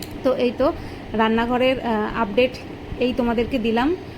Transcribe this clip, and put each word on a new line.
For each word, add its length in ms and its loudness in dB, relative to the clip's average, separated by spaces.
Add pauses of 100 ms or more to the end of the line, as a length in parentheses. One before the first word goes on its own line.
(240)
তো 100 4
এই 240 2
তো 160 4 (400)
রান্নাঘরের, 680 2
আহ, 380 -2
আপডেট 340 2 (480)
এই 180 0
তোমাদেরকে 420 0
দিলাম। 360 2 (220)